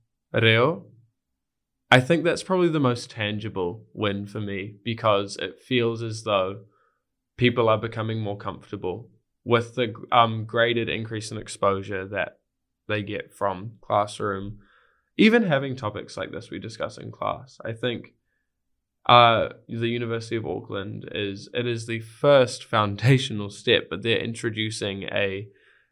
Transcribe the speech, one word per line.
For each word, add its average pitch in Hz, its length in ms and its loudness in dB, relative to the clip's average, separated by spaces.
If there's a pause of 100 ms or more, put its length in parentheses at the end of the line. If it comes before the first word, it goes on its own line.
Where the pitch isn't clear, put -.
(340)
reo. 117 520 2 (1040)
I 127 120 8
think 156 220 2
that's 170 200 0
probably 180 260 2
the 156 100 0
most 123 300 0
tangible 104 840 -4
win 101 340 -2
for 110 120 -10
me 101 440 -6
because 104 540 0
it - 220 -8
feels 117 440 0
as 110 200 -8
though 101 420 0 (720)
people 120 320 2
are 110 120 4
becoming 113 400 -6
more 101 180 -6
comfortable 95 720 -10 (360)
with 117 300 0
the, 117 180 -2 (180)
um, 113 340 4
graded 117 440 0
increase 110 420 -6
in 107 60 -10
exposure 98 680 -2
that 98 340 -6 (480)
they 107 140 -2
get 98 320 -8
from 98 380 -4 (100)
classroom, 104 800 -4 (580)
even 220 260 6
having 139 320 0
topics - 420 -8
like - 140 -8
this - 200 -12
we 95 80 -10
discuss - 380 -8
in - 140 -14
class. - 520 -8
I - 80 -8
think, 117 420 -6 (920)
uh, 117 420 8 (180)
the 113 200 -4
University 117 480 -4
of 110 100 -4
Auckland 104 640 -8
is, 101 400 -6
it 120 140 -4
is 113 220 -4
the 113 140 -4
first 135 600 4
foundational 107 840 2
step, - 400 2
but 98 140 -6
they're 113 160 2
introducing 110 840 -4
a, 101 440 -2 (440)